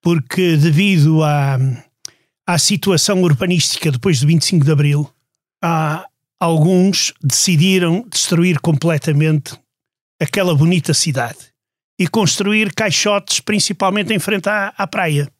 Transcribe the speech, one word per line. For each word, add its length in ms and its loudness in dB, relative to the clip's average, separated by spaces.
Porque 560 0
devido 640 4
à, 340 0
à 140 0
situação 640 0
urbanística 640 0
depois 300 0
do 80 0
vinte 140 2
e 40 -4
cinco 200 2
de 80 2
Abril, 360 0
há, 420 -4
alguns 760 2
decidiram 880 2
destruir 480 0
completamente 960 0
aquela 320 -2
bonita 400 2
cidade 440 -4
e 80 0
construir 680 -2
caixotes, 680 -2
principalmente 760 -2
em 60 0
frente 300 -4
à, 280 -4
à 80 -4
praia. 540 -4